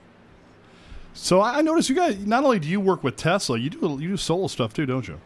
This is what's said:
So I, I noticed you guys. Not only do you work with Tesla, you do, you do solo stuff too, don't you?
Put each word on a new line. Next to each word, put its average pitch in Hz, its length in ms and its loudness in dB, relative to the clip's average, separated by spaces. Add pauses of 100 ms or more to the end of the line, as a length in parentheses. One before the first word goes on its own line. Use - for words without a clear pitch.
(1120)
So - 300 2
I, 233 160 0
I 302 60 4
noticed 320 260 2
you 269 60 2
guys. 285 300 0
Not 233 200 2
only 240 140 4
do 147 100 -4
you 196 100 0
work 190 240 0
with 127 140 -2
Tesla, 160 400 0
you 123 140 -2
do, - 80 -12 (200)
you 160 100 -4
do 196 80 -2
solo 180 300 0
stuff - 260 -4
too, 151 120 -2
don't 127 220 -2
you? 87 180 -12